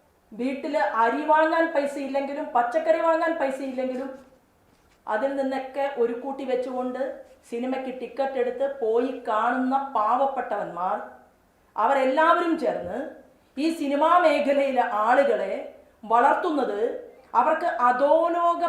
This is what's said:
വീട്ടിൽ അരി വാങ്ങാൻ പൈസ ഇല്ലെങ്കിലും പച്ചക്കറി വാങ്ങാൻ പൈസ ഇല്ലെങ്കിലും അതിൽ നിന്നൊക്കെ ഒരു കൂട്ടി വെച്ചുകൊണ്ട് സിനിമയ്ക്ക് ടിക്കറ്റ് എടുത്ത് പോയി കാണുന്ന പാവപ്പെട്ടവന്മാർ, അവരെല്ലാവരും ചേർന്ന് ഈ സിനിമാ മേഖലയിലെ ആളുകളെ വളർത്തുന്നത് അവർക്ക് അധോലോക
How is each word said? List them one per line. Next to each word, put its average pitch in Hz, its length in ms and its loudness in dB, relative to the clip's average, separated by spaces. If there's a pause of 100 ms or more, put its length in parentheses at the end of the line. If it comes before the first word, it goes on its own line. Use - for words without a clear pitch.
(400)
വീട്ടിൽ 269 340 -4 (300)
അരി 262 260 2
വാങ്ങാൻ 320 440 4
പൈസ 285 200 -2 (140)
ഇല്ലെങ്കിലും 277 380 -4 (100)
പച്ചക്കറി 320 500 2
വാങ്ങാൻ 330 340 2
പൈസ 269 200 -2 (120)
ഇല്ലെങ്കിലും 262 380 -6 (1040)
അതിൽ 269 260 0
നിന്നൊക്കെ 262 460 -4 (160)
ഒരു 240 200 0
കൂട്ടി 269 300 -8
വെച്ചുകൊണ്ട് 254 500 -4 (480)
സിനിമയ്ക്ക് 262 420 -6 (100)
ടിക്കറ്റ് 262 400 -4
എടുത്ത് - 240 -2 (160)
പോയി 240 300 0 (160)
കാണുന്ന 254 480 0 (200)
പാവപ്പെട്ടവന്മാർ, 214 1000 0 (840)
അവരെല്ലാവരും 311 720 4 (100)
ചേർന്ന് 208 360 -4 (640)
ഈ 320 40 2 (120)
സിനിമാ 285 320 2 (140)
മേഖലയിലെ 269 600 2 (200)
ആളുകളെ 233 480 2 (580)
വളർത്തുന്നത് 254 680 2 (600)
അവർക്ക് 311 300 2 (180)
അധോലോക 339 800 2